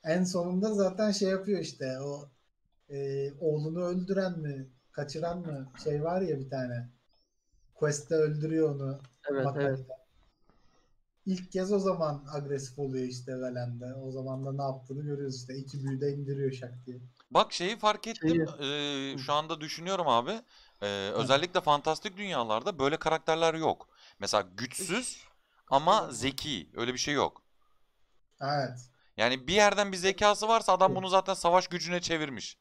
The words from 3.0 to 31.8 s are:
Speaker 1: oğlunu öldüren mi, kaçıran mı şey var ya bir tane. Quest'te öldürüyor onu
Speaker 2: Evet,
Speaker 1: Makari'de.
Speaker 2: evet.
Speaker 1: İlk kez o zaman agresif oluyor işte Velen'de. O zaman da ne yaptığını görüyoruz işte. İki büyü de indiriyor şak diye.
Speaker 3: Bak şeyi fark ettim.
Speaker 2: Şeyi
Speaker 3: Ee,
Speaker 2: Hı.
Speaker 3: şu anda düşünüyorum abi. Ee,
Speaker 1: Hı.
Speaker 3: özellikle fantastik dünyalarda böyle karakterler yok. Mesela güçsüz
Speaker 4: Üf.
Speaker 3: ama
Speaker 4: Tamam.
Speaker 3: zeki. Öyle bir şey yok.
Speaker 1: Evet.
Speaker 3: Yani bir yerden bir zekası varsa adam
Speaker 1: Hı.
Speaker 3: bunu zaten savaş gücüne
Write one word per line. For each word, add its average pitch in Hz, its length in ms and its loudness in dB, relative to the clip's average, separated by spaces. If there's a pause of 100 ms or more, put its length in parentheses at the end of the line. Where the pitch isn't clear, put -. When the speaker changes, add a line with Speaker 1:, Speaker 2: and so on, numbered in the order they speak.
Speaker 1:
oğlunu 160 440 0
öldüren 180 540 0
mi, 139 300 -6 (240)
kaçıran 165 460 -4
mı 143 340 -8 (120)
şey 147 200 0
var 180 160 0
ya 160 200 0
bir 135 100 -8
tane. 123 380 -6 (840)
Quest'te 151 400 0
öldürüyor 156 600 4
onu 139 240 -4 (320)
Speaker 2:
Evet, 139 140 2
Speaker 1:
Makari'de. 139 240 0
Speaker 2:
evet. 131 180 -2 (1400)
Speaker 1:
İlk 185 260 -4
kez 190 200 0
o 202 60 4
zaman 165 540 0
agresif 139 460 -6
oluyor 131 280 -2
işte 127 340 -8
Velen'de. 123 540 -6
O 135 160 -10
zaman 131 360 -6
da 135 60 -4
ne 139 100 -4
yaptığını 135 400 -6
görüyoruz 143 340 -4
işte. 127 200 -12
İki 135 280 -10
büyü 135 160 -4
de 143 140 0
indiriyor 139 380 -4
şak 123 220 -12 (120)
diye. 127 120 -12 (320)
Speaker 3:
Bak - 220 2
şeyi 196 260 -4
fark 208 280 0
ettim. 190 220 -2
Speaker 2:
Şeyi 165 140 4
Speaker 3:
Ee, 143 720 -4
Speaker 2:
Hı. 135 40 -8
Speaker 3:
şu 139 140 -2
anda 156 280 0
düşünüyorum 170 480 -2
abi. 120 220 4 (520)
Ee, 101 40 -4
Speaker 1:
Hı. 101 300 -2
Speaker 3:
özellikle 139 440 2
fantastik 156 560 2
dünyalarda 151 600 -2
böyle 143 180 2
karakterler 160 580 2
yok. 160 340 -2 (300)
Mesela 98 380 2
güçsüz 123 340 -8
Speaker 4:
Üf. - 380 -4 (400)
Speaker 3:
ama 156 280 6
Speaker 4:
Tamam. 160 160 0
Speaker 3:
zeki. 123 640 -4
Öyle 120 160 -2
bir 127 60 -4
şey 147 160 -2
yok. 107 280 2 (1000)
Speaker 1:
Evet. 135 380 -2 (380)
Speaker 3:
Yani 127 320 0
bir 175 60 2
yerden 202 380 6
bir 190 40 -6
zekası 202 520 4
varsa 220 240 4
adam 185 200 8
Speaker 1:
Hı. 185 40 0
Speaker 3:
bunu 190 120 -2
zaten 190 260 4
savaş 180 340 4
gücüne 175 320 -2